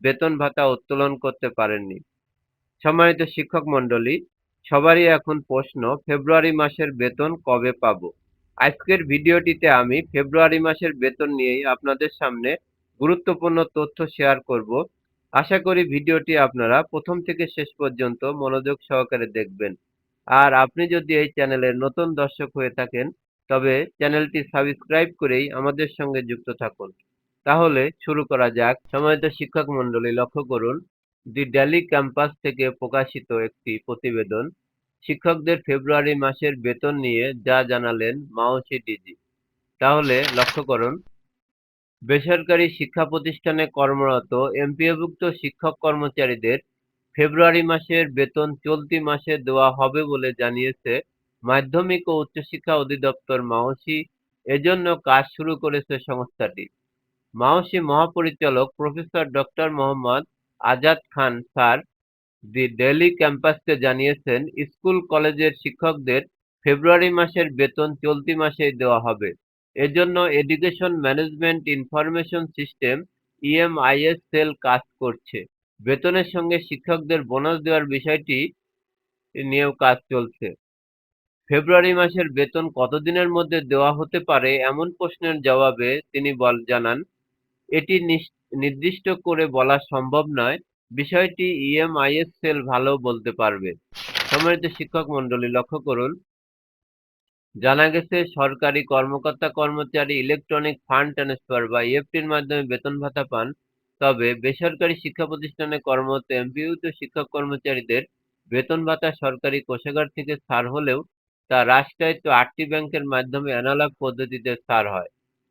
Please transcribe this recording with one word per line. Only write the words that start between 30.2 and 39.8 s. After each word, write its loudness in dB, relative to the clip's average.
করুন, -4
দি -4
ডেইলি 2
ক্যাম্পাস 0
থেকে -2
প্রকাশিত -6
একটি -4
প্রতিবেদন, -6
শিক্ষকদের -2
ফেব্রুয়ারি 0
মাসের -2
বেতন -2
নিয়ে 0
যা 2
জানালেন -2
মাওসি -2
ডিজি। -10
তাহলে 4